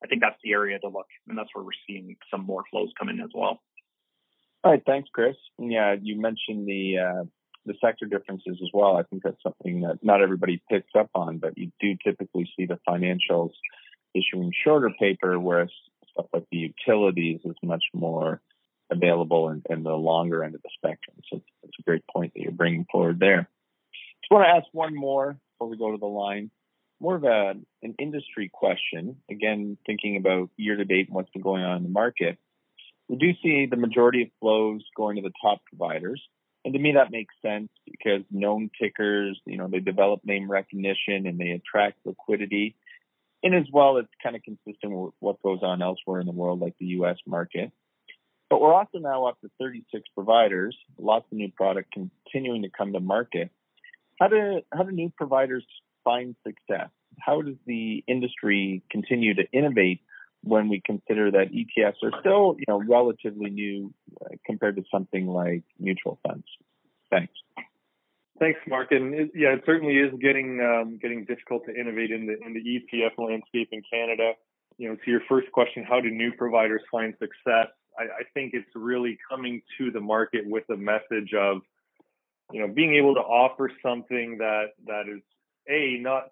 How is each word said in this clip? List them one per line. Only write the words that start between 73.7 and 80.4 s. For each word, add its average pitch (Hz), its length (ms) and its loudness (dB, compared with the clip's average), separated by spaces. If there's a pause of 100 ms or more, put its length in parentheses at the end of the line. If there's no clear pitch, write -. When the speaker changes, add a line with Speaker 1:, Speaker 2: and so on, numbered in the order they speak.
Speaker 3:
in 107 80 -12 (100)
Canada. 117 400 0 (460)
You 120 120 -8
know, 110 60 -6
to 113 160 -4
your 117 160 4
first 131 240 2
question, 120 320 0
how 123 160 2
do 120 100 -2
new 113 280 -2
providers 113 520 2
find 110 300 -4
success? 113 480 0 (320)
I, 113 40 -4
I 107 200 -8 (100)
think 135 200 -8
it's 113 220 -8
really 120 420 -2 (120)
coming 123 320 -8 (180)
to 127 120 -2
the 110 80 -6
market 110 460 -2